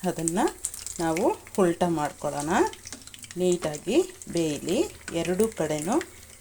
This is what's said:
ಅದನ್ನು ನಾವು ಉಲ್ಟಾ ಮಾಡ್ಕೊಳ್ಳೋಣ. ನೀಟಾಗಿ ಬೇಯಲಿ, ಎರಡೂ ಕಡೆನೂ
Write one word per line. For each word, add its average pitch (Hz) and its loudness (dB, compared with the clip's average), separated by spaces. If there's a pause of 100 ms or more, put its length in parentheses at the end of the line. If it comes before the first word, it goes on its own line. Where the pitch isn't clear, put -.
(120)
ಅದನ್ನು 170 0 (560)
ನಾವು 165 2 (380)
ಉಲ್ಟಾ 175 4 (140)
ಮಾಡ್ಕೊಳ್ಳೋಣ. 147 -2 (880)
ನೀಟಾಗಿ 175 2 (380)
ಬೇಯಲಿ, 160 0 (420)
ಎರಡೂ 180 2 (140)
ಕಡೆನೂ 151 0 (460)